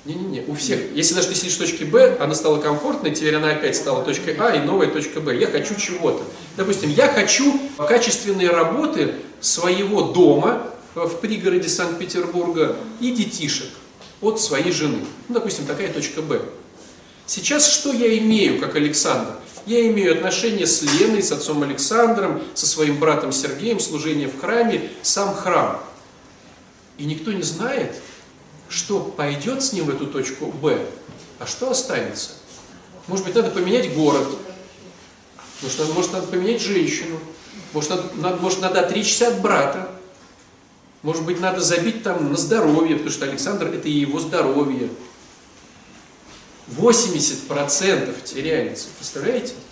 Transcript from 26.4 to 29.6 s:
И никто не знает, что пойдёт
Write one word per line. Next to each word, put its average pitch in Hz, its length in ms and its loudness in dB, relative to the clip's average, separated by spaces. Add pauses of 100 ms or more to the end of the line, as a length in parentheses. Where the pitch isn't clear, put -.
И 143 60 -6
никто 156 260 -4
не 185 100 -4
знает, 190 540 -4 (720)
что - 300 -2
пойдёт 147 640 -4